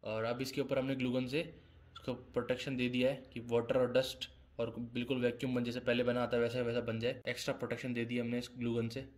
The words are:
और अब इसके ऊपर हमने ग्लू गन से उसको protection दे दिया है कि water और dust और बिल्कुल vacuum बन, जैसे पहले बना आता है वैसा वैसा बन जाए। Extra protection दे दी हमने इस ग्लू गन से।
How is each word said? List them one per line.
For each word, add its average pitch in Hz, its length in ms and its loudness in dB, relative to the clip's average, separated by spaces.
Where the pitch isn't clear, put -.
और 110 120 -2
अब 123 180 -2
इसके 131 200 -2
ऊपर 131 180 2
हमने 135 160 0
ग्लू 127 160 0
गन 127 160 0
से 147 340 -4
उसको - 200 -6
protection 127 640 -2
दे 123 120 2
दिया 123 220 4
है 143 40 -2
कि 120 60 -6
water 117 380 2
और 123 140 4
dust - 380 2
और 113 200 0
बिल्कुल 120 420 -2
vacuum 123 340 0
बन, 123 80 2
जैसे 120 160 -2
पहले 120 240 2
बना 120 200 4
आता 120 140 2
है 117 60 6
वैसा 120 180 0
वैसा 117 200 0
बन 113 180 -2
जाए। 120 280 -2
Extra 127 260 -2
protection 123 400 -4
दे 117 120 0
दी 120 140 -2
हमने 120 200 0
इस 120 180 -8
ग्लू 117 160 0
गन 117 160 2
से। 135 280 -8